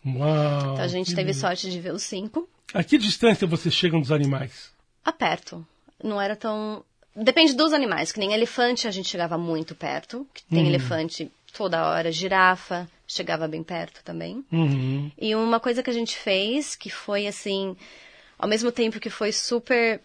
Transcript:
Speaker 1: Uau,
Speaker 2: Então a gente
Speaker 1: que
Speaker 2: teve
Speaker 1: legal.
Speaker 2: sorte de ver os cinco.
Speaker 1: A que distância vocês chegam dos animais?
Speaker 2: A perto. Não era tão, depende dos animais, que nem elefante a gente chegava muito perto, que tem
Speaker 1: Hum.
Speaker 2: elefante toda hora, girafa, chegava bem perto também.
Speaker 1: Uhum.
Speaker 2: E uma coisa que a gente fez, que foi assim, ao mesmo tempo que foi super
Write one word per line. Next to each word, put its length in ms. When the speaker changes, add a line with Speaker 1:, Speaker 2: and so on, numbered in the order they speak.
Speaker 1:
Uau, 680
Speaker 2:
Então 100
a 40
gente 240
Speaker 1:
que 40
Speaker 2:
teve 160
Speaker 1:
legal. 100
Speaker 2:
sorte 280
de 100
ver 140
os 100
cinco. 440
Speaker 1:
A 100
que 140
distância 500
vocês 260
chegam 280
dos 100
animais? 580
Speaker 2:
A 80
perto. 540
Não 200
era 160
tão, 480
depende 400
dos 200
animais, 400
que 60
nem 140
elefante 540
a 40
gente 180
chegava 280
muito 380
perto, 580
que 100
tem 200
Speaker 1:
Hum. 40
Speaker 2:
elefante 640
toda 360
hora, 240
girafa, 760
chegava 400
bem 180
perto 420
também. 480
Speaker 1:
Uhum. 680
Speaker 2:
E 160
uma 240
coisa 240
que 60
a 40
gente 220
fez, 640
que 120
foi 380
assim, 480
ao 100
mesmo 240
tempo 300
que 80
foi 240
super 720